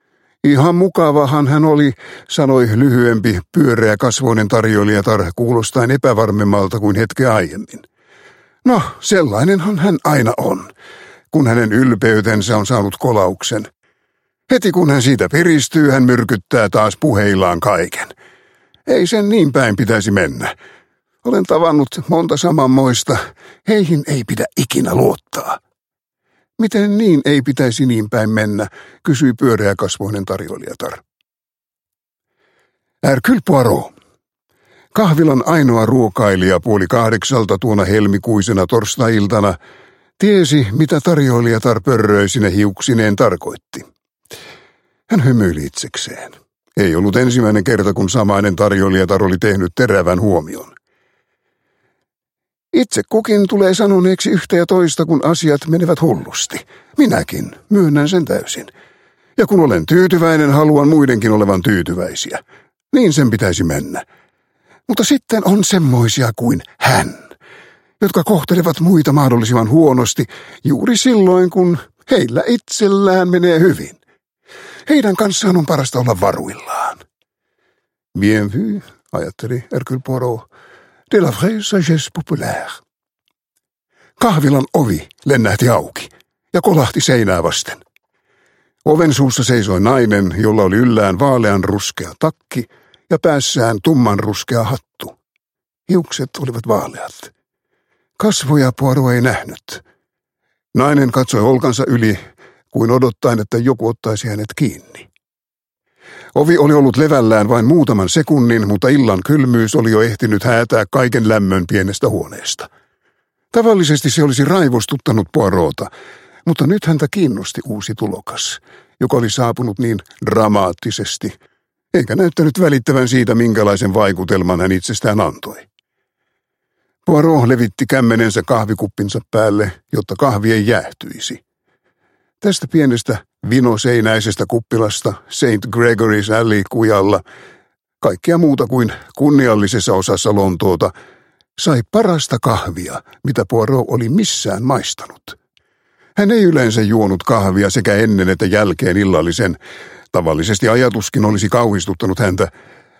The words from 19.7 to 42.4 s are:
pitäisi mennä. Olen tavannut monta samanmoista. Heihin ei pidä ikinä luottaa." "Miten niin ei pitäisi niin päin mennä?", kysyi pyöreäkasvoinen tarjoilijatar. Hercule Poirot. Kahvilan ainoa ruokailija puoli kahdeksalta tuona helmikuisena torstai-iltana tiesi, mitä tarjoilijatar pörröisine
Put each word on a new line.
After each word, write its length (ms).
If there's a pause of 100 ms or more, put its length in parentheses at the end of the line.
pitäisi 360
mennä. 440 (720)
Olen 180
tavannut 440 (220)
monta 280
samanmoista. 800 (500)
Heihin 400
ei 200
pidä 180 (120)
ikinä 380
luottaa." 640 (1040)
"Miten 360
niin 280
ei 160
pitäisi 440
niin 240
päin 200
mennä?", 380 (360)
kysyi 300
pyöreäkasvoinen 920
tarjoilijatar. 720 (2000)
Hercule 420
Poirot. 500 (1000)
Kahvilan 520
ainoa 400
ruokailija 720
puoli 280
kahdeksalta 760
tuona 240
helmikuisena 800
torstai-iltana 920 (600)
tiesi, 540
mitä 320
tarjoilijatar 760
pörröisine 760